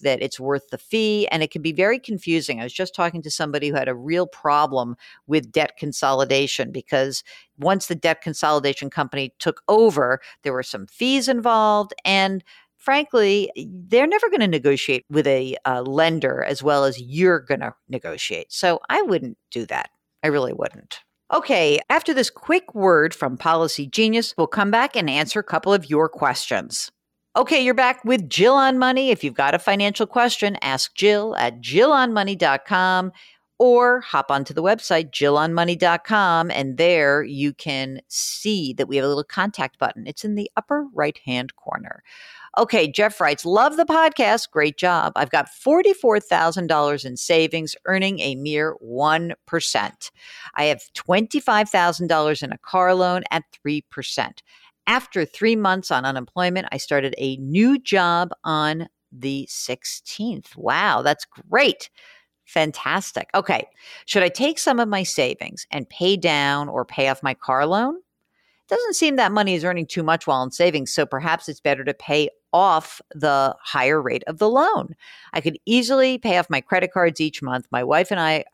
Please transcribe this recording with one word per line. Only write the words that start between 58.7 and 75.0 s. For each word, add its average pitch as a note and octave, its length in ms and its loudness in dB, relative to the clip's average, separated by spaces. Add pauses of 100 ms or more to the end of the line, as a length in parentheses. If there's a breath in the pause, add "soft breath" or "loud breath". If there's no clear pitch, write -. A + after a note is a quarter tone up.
the C3+ 360 -6
sixteenth." - 1080 -10
Wow, C#3 460 0
that's D3 240 -2
great. - 640 0 (540 soft breath)
Fantastic. D#3 920 -4
Okay. F3+ 320 -2 (380 loud breath)
"Should G3 180 2
I F3 60 2
take C#4+ 280 -2
some B3+ 220 2
of A3+ 80 0
my G3 160 -2
savings - 640 -4
and C#3+ 180 -8
pay F#3+ 280 0
down C#3+ 520 0
or B2 160 -4
pay C3+ 240 -2
off C3+ 140 -4
my C3+ 120 -2
car C3+ 320 0
loan? A#3+ 340 -2 (680)
Doesn't A4 280 -2
seem D4+ 200 0
that G#3 160 2
money G3+ 220 2
is D#3+ 100 -2
earning F3 220 -2
too - 160 -6
much D#3+ 240 0
while C3+ 160 2
in C3 80 -4
savings, D#3 420 0
so D3+ 140 0
perhaps D#3+ 420 -4
it's D3 120 -14
better C3+ 240 -2
to C#3 100 -4
pay D3 360 -2 (220)
off E3+ 500 2 (120)
the C#3 480 2
higher C3+ 380 0
rate B2 260 -4
of D#3+ 120 -10
the G#3+ 100 2
loan. D4 460 0 (400 loud breath)